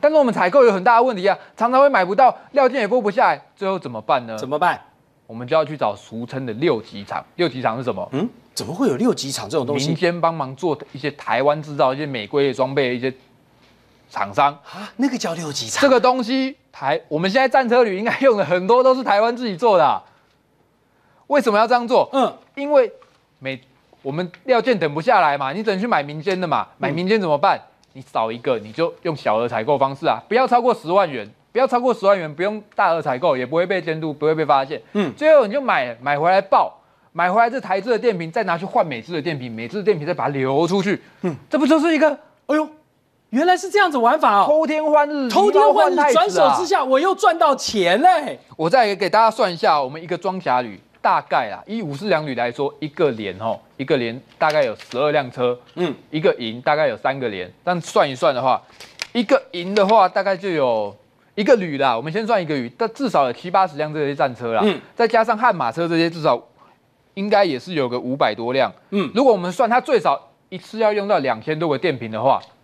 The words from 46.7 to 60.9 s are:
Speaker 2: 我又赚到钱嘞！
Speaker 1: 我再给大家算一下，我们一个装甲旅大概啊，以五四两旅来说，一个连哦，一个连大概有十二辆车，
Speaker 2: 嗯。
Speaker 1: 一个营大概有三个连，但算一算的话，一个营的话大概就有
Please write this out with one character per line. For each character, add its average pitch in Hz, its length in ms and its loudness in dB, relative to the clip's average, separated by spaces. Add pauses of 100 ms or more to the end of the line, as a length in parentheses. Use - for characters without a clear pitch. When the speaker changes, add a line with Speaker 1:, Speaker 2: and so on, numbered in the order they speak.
Speaker 2:
我 262 160 2
又 370 160 2
赚 359 240 2
到 302 160 4
钱 190 460 0
嘞！ 302 400 2 (160)
Speaker 1:
我 160 140 -2
再 214 260 2
给 175 140 -2
大 208 80 2
家 226 120 6
算 214 220 0
一 - 20 -8
下， 160 260 2
我 131 100 -4
们 160 120 -12
一 170 40 -16
个 175 100 -6
装 185 240 -6
甲 127 220 0
旅 104 180 -10 (200)
大 180 200 2
概 135 300 -2
啊， 95 160 -12
以 220 160 -8
五 143 120 -8
四 190 140 -8
两 156 180 0
旅 135 80 -6
来 120 160 -2
说， 143 300 -6
一 151 80 -8
个 147 220 0
连 104 280 -8
哦， 110 200 -6 (180)
一 135 80 -8
个 151 140 0
连 120 200 -4 (200)
大 156 120 2
概 151 140 2
有 110 120 -2
十 - 200 -12
二 147 160 0
辆 139 180 -2
车， 123 280 -2 (160)
Speaker 2:
嗯。 160 200 -4 (160)
Speaker 1:
一 151 80 -6
个 160 200 2
营 120 240 -8
大 151 120 0
概 151 140 0
有 110 80 -4
三 135 220 -4
个 123 100 -4
连， 92 220 -8 (120)
但 180 180 -4
算 175 280 0
一 131 60 -6
算 143 200 0
的 123 60 -4
话， 123 220 0 (500)
一 233 100 -2
个 262 280 2
营 175 240 -8
的 202 120 4
话 202 220 4
大 196 140 -2
概 190 120 0
就 185 140 -8
有 117 460 -2 (400)